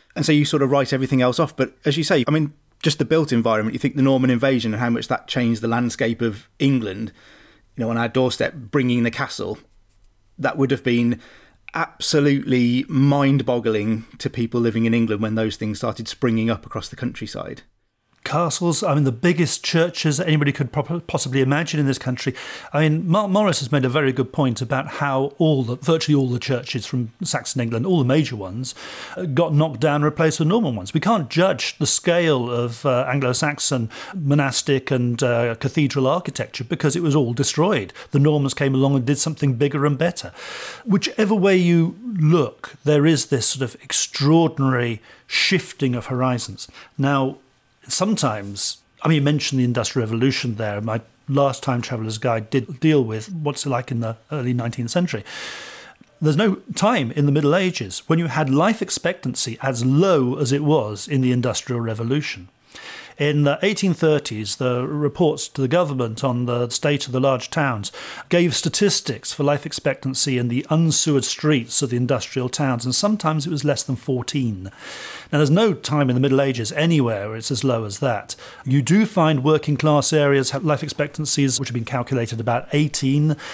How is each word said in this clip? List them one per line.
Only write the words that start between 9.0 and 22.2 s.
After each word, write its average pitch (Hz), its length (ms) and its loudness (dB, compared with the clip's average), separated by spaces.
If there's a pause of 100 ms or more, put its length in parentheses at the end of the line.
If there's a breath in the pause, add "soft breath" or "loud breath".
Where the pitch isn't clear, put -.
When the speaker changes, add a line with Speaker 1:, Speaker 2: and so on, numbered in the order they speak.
Speaker 1:
the 117 80 0
castle, 107 480 -6 (800)
that 131 180 -2
would 139 140 2
have 139 140 -2
been 120 360 2 (540 loud breath)
absolutely 139 1120 2
mind-boggling 123 1160 2 (140)
to - 120 -6
people 120 300 -2
living 113 240 2
in 113 100 2
England 107 260 0
when 110 140 -2
those 110 220 -2
things 107 220 -6
started 113 280 -6
springing 113 420 0
up 113 160 -2
across - 240 -10
the - 60 -16
countryside. - 680 -10 (640)
Speaker 2:
Castles, 165 580 -2
I 165 120 2
mean, 147 100 2
the 131 80 2
biggest 156 520 0
churches 165 540 0
that 165 80 -2
anybody 147 260 4
could 135 180 -4
prob-, 165 360 -4
possibly 135 340 0
imagine 151 400 0
in 143 60 2
this 135 140 0
country. 127 340 -4 (400 loud breath)